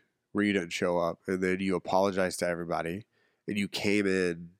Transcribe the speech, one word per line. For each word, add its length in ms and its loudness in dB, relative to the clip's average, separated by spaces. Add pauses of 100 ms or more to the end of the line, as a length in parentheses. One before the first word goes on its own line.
(320)
where 120 0
you 80 4
didn't 200 0
show 260 0
up, 280 -2
and 160 0
then 180 0
you 140 0
apologized 680 0
to 80 0
everybody, 580 -4 (420)
and 80 -4
you 100 -2
came 400 2
in 540 0